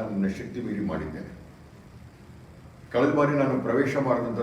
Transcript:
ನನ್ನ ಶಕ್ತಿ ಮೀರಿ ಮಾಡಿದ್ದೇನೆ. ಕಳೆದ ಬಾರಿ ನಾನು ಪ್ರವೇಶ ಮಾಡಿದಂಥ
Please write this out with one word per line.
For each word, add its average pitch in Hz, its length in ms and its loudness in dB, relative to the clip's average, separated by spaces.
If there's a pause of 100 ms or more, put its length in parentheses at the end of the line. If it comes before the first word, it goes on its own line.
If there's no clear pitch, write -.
(100)
ನನ್ನ 98 180 2 (100)
ಶಕ್ತಿ 123 220 -8
ಮೀರಿ 101 320 -4
ಮಾಡಿದ್ದೇನೆ. - 400 -6 (1600)
ಕಳೆದ 139 220 4
ಬಾರಿ 147 260 4
ನಾನು 127 140 2 (100)
ಪ್ರವೇಶ 131 280 2 (140)
ಮಾಡಿದಂಥ 117 360 0